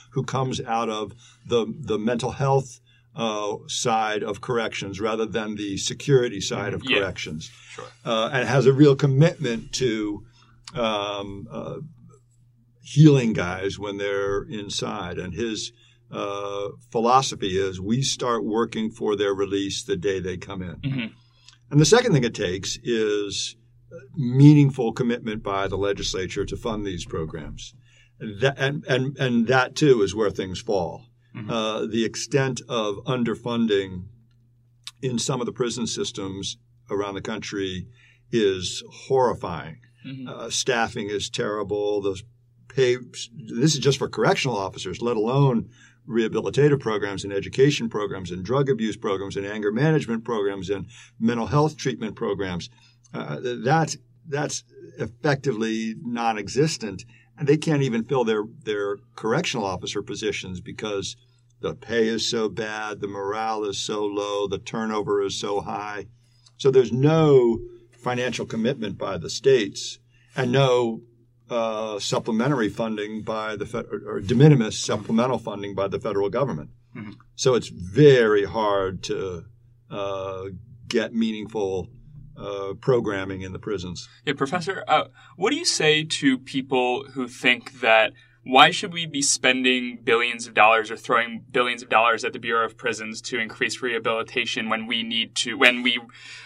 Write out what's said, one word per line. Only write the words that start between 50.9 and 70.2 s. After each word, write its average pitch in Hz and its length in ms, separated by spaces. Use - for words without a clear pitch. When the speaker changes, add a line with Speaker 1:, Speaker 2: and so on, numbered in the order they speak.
Speaker 1:
mental 117 260
health 147 300
treatment 110 380
programs. 95 560
Uh, 139 280
th-, 123 240
that's, 156 320
that's 143 360
effectively 113 1040
non-existent. 113 1040
And 143 100
they 147 100
can't 151 240
even 113 220
fill 127 200
their, 110 200
their 101 320
correctional 117 500
officer 98 360
positions 95 580
because 98 560
the 82 140
pay 113 320
is 113 220
so 113 200
bad, 107 520
the 104 80
morale 107 560
is 98 140
so 104 260
low, 101 420
the 95 120
turnover 107 640
is 98 160
so 101 220
high. 104 460
So 135 140
there's 131 220
no 135 640
financial 123 440
commitment 113 500
by 95 220
the 85 120
states - 680